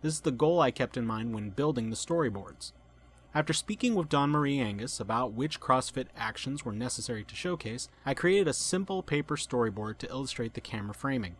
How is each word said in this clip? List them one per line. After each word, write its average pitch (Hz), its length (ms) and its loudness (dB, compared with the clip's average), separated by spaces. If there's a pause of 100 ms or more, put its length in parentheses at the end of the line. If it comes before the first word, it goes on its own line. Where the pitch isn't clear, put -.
This 156 140 0
is - 40 -6
the 156 120 2
goal 151 280 4
I 139 100 8
kept - 280 -2
in 117 100 0
mind 113 260 -2
when 104 180 -4
building 127 380 0
the 113 60 -4
storyboards. 120 760 -2 (600)
After 156 200 2
speaking 220 420 0
with 160 140 2
Dawn 143 220 4
Marie 139 280 4
Angus 107 400 -2
about 113 320 0
which 131 300 -4
CrossFit 127 460 2 (100)
actions 123 480 -4
were 110 80 -4
necessary 113 500 -4
to - 120 -14
showcase, 131 520 -4 (180)
I 139 80 0
created 185 360 4
a 127 40 2
simple 190 480 0
paper 147 360 -2
storyboard 107 600 0
to - 100 -8
illustrate 123 460 -6
the 127 60 -6
camera 104 320 -6
framing. 113 460 -2